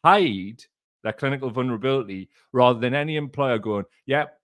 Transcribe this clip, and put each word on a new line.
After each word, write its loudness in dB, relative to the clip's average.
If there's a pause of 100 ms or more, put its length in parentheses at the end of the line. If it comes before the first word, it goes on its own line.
hide 2 (400)
their -4
clinical -4
vulnerability -4 (240)
rather 6
than -2
any -4
employer -2
going, -4 (180)
"Yep, -2